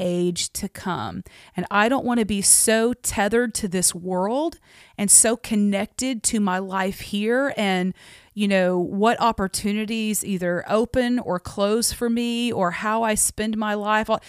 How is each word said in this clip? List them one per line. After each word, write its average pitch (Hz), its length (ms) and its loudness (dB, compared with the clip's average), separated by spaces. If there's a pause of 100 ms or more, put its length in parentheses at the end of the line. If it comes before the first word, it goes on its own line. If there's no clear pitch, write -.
age 175 540 -2
to - 140 -8
come." 165 540 -8 (340)
And 180 140 -4
I 208 180 4
don't 262 160 0
want 240 140 0
to 220 80 2
be 196 160 -2
so 226 520 4
tethered 226 600 0
to 214 140 -4
this 180 260 0
world 190 640 -2 (400)
and 202 100 0
so 220 280 6
connected 214 880 -2
to 226 160 0
my 185 180 0
life 190 420 -4
here 233 560 -2
and, 185 380 0 (400)
you 208 120 0
know, 185 320 4
what 202 420 2
opportunities 214 1040 -2
either 175 440 -2
open 240 500 0
or 180 200 -2
close 208 540 0
for 240 160 -2
me 240 440 0
or 175 180 0
how 220 320 -2
I 220 120 2
spend 214 420 -2
my 214 180 -2
life. 214 340 0
Ul-, 220 200 0